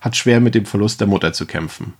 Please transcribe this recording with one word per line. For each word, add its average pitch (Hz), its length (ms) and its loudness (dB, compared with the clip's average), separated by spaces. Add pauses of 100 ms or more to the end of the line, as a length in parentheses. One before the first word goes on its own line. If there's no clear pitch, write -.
hat 113 160 -4
schwer 120 240 4
mit 117 140 4
dem 107 120 2
Verlust 104 340 -2
der 110 80 2
Mutter 92 260 2
zu 92 120 -8
kämpfen. - 540 -8